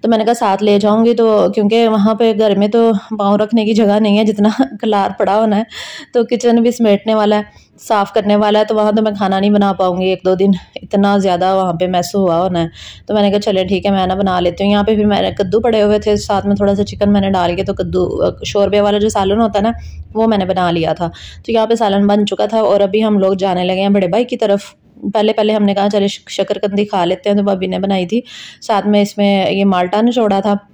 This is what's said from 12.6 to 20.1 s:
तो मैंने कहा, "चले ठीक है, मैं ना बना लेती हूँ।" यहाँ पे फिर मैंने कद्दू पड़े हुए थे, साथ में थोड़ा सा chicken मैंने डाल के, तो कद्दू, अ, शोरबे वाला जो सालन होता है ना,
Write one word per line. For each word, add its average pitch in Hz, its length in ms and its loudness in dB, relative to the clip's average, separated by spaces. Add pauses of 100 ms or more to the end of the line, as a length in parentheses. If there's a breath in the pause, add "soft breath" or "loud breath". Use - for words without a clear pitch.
तो 208 60 -4
मैंने 202 160 2
कहा, 202 80 0
"चले 190 260 -2
ठीक 185 220 -2
है, 202 60 0
मैं 190 140 0
ना 185 80 -2
बना 190 260 0
लेती 175 240 -2
हूँ।" 202 80 2
यहाँ 202 120 2
पे 220 120 0
फिर 208 100 2
मैंने 190 260 0
कद्दू 196 280 -2
पड़े 220 200 0
हुए 208 180 2
थे, 208 180 -2
साथ 202 260 -2
में 202 180 0
थोड़ा 202 140 2
सा 202 80 -2
chicken 202 260 -2
मैंने 196 220 2
डाल 175 260 0
के, 190 80 -4
तो 196 100 -4
कद्दू, 180 300 -2
अ, - 400 -4
शोरबे 202 360 0
वाला 208 180 2
जो 208 100 0
सालन 202 300 0
होता 214 200 0
है 196 40 0
ना, 233 120 0 (380 loud breath)